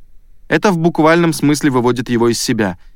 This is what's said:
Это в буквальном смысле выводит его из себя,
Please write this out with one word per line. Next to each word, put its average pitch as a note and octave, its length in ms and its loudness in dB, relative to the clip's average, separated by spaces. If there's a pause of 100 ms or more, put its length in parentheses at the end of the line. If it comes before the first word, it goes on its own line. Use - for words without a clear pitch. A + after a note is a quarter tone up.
(480)
Это F3 240 0
в E3+ 60 -2
буквальном E3 540 2
смысле D3 380 0
выводит B2 400 0
его A#2+ 180 2
из A2+ 100 -2
себя, G#2+ 380 -2 (200)